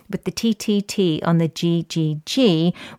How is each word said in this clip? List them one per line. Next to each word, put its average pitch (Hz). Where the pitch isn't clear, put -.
with -
the 180
T 226
T 202
T 180
on 165
the 165
G 170
G 156
G, 175